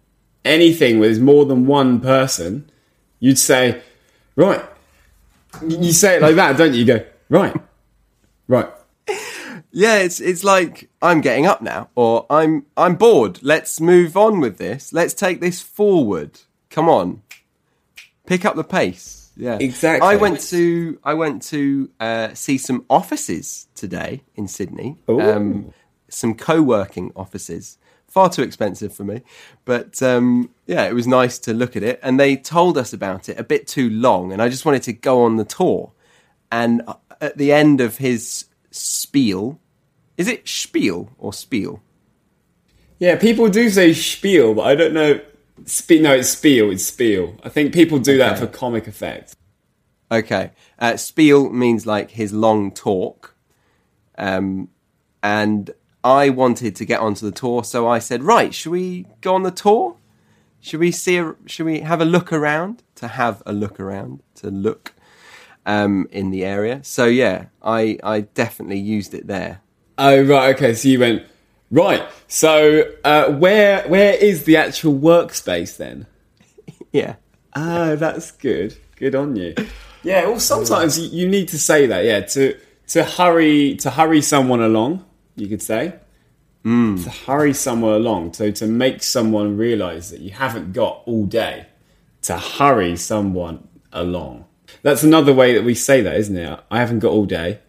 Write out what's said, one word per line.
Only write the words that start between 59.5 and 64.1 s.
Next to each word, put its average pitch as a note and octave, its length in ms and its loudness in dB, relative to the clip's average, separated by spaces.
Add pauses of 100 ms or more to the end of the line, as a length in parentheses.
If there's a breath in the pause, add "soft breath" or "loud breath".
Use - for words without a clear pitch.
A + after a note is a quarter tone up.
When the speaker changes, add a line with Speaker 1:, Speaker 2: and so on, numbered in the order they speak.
Speaker 2:
tour? A#3 440 0 (640)
Should D#3 200 -8
we F3 100 0
see F3+ 280 -2
a, D#3+ 160 -6 (120)
should - 200 -8
we D#3+ 140 -4
have D#3+ 200 -2
a E3 40 2
look E3+ 280 0
around?" D#3 500 -4 (140)
To A#2 120 -12
have A2+ 380 -4
a G#2+ 60 -8
look G#2 280 -6
around, G2 420 -12 (140)